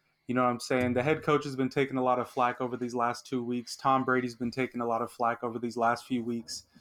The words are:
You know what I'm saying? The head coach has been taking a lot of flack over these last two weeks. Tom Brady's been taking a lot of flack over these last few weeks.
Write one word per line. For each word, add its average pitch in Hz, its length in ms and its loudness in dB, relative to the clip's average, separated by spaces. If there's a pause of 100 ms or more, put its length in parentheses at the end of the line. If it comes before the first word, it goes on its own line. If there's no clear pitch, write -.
(280)
You 120 80 -2
know 127 80 4
what 123 60 4
I'm 120 100 -2
saying? 127 340 2
The 123 100 2
head 156 200 2
coach 147 200 2
has 139 120 -6
been 131 140 0
taking 135 280 0
a 127 60 0
lot 123 160 4
of 113 100 -4
flack 123 320 0
over 123 160 -4
these 123 180 -4
last 120 320 0
two 127 160 -2
weeks. 120 320 -4
Tom 131 300 2
Brady's 123 300 0
been 120 160 -4
taking 123 280 -2
a 120 60 -2
lot 117 160 0
of 117 100 -6
flack 117 320 -2
over 117 160 -4
these 113 160 -6
last 117 300 2
few 120 180 -2
weeks. 117 400 -6 (180)